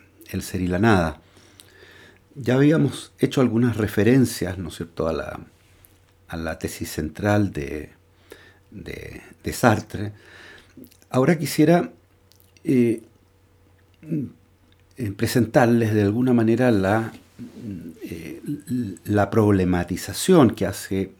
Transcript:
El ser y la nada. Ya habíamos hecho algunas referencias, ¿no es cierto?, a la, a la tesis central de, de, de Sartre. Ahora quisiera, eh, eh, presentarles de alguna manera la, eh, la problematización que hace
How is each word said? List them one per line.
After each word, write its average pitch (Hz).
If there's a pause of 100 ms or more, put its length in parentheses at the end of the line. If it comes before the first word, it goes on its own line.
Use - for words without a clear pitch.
(300)
El 95
ser -
y 90
la 90
nada. 92 (1120)
Ya 123
habíamos 147
hecho 135
algunas 117
referencias, 107
¿no 82
es -
cierto?, 82
a 80
la, - (880)
a 82
la 82
tesis -
central 98
de, 73 (760)
de, - (220)
de 85
Sartre. 104 (960)
Ahora 143
quisiera, 156 (720)
eh, 120 (2000)
eh, 110
presentarles 117
de 104
alguna 120
manera 117
la, 107 (920)
eh, 82 (640)
la 104
problematización 98
que -
hace 95